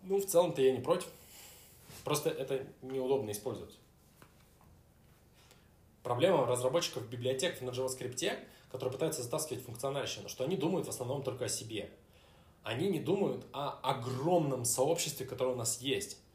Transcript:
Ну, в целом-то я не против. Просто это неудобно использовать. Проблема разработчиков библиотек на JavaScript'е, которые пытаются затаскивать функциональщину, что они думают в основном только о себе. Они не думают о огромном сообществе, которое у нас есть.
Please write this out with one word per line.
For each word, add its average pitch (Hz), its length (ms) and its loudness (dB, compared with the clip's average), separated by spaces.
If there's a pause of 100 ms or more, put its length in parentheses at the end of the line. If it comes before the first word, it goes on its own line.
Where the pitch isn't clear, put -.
Ну, 196 120 4
в 196 60 -2
целом-то 165 360 4
я 131 100 8
не 123 80 0
против. 165 280 0 (960)
Просто 151 260 2
это 135 340 -2 (160)
неудобно 131 520 0
использовать. 101 440 -6 (2250)
Проблема 135 420 6
разработчиков 123 640 0
библиотек 127 520 -2
на 127 100 -4
JavaScript'е, 127 680 -2 (320)
которые - 220 -2
пытаются 156 320 -2
затаскивать - 400 -4
функциональщину, 117 640 -4
что - 160 -4
они 175 120 0
думают 165 300 0
в - 40 -6
основном 135 340 -4
только - 220 -2
о - 20 -2
себе. 107 420 -4 (720)
Они 127 260 0
не 165 120 2
думают 170 520 0
о 139 300 -4
огромном 131 840 2
сообществе, 147 600 2
которое 127 280 0
у - 20 -4
нас 117 240 -2
есть. 165 380 -2 (160)